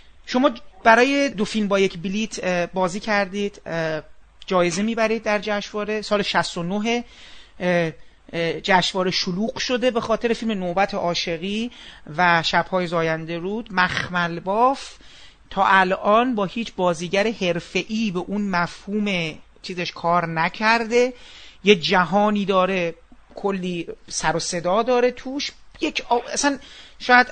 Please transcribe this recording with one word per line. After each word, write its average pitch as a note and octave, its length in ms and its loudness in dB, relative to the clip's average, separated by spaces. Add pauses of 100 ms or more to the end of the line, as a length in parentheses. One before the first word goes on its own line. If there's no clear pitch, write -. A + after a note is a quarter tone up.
(260)
شما C4 240 4 (340)
برای C4+ 440 6
دو G3 160 -2
فیلم G#3+ 240 -2
با G3 100 2
یک F#3+ 200 2
بلیت، G3+ 440 -4
اه، F3 240 0
بازی F#3 340 -2
کردید، G3+ 680 -2
اه، D#3+ 360 -4 (440)
جایزه F3+ 360 2
می‌برید A3 400 0
در G#3 160 0
جشنواره. G#3 640 -4
سال G3+ 200 0
شصت - 360 0
و F3 40 -4
نه، G#3+ 420 -2 (560)
اه، F3 320 2 (400)
اه، E3 280 -2
جشنواره F#3 500 2
شلوغ F#3+ 480 -4
شده B3 320 0
به A3+ 100 -2
خاطر A3+ 320 0
فیلم A3+ 200 -4
نوبت F#3+ 420 -2
عاشقی F#3 760 -4 (460)
و E3+ 260 4
شب‌های F3+ 440 0
زاینده E3 520 -2
رود. G#3 340 -6
مخمل F3 680 -2
باف A3+ 560 0 (540)
تا F#3+ 160 2
الان G3+ 680 4
با G#3 100 0
هیچ A3 320 -6
بازیگر F3+ 500 0 (140)
حرفه‌ای F#3+ 760 -2
به F3+ 40 -2
اون G3+ 320 -4
مفهوم G3 560 -2 (560)
چیزش F3 300 -6
کار E3+ 340 0
نکرده، A3+ 840 2 (520)
یه G3+ 100 8
جهانی F#3+ 720 2
داره، F#3 500 0 (400)
کلی F#3 520 -4 (200)
سر E3 300 -2
و - 20 0
صدا F3 440 0
داره B3 280 2
توش. C4 400 -8 (300)
یک - 280 -4
آ-، - 240 -2
اصلاً C#4 260 0 (400)
شاید B3 340 4